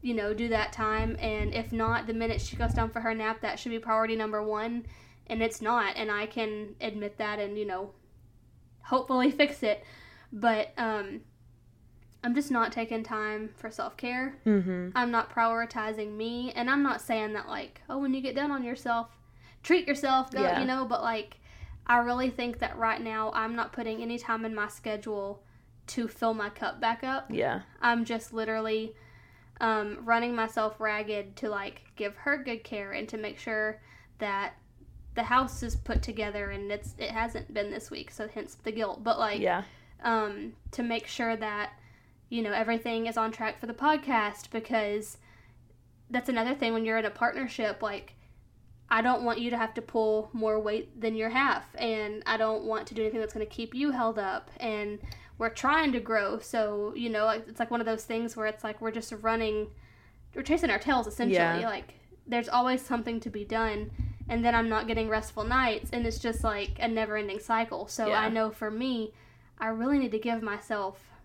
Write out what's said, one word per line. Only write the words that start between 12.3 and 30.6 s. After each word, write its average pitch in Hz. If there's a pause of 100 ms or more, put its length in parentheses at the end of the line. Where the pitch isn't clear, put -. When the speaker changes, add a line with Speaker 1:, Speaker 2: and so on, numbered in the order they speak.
Speaker 1:
just 285
not 233
taking 226
time 214
for 220
self-care. 254 (100)
Speaker 2:
Mm-hmm. 185
Speaker 1:
I'm 247
not 233
prioritizing 226
me. 233
And 240
I'm 277
not 269
saying 214
that, 208
like, -
oh, 269
when 277
you 262
get 254
down 285
on 277
yourself, 240 (540)
treat 349
yourself, 269
go, -
Speaker 2:
Yeah. 175
Speaker 1:
you 254
know. 262
But, 233
like, 226 (480)
I 240
really 247
think 240
that -
right 226
now 220
I'm 226
not 226
putting 226
any 233
time 226
in 220
my 208
schedule 208 (460)
to 233
fill 226
my 208
cup -
back 233
up. 262
Speaker 2:
Yeah. 190 (180)
Speaker 1:
I'm 233
just 226
literally, 220 (680)
um, 214
running 233
myself 220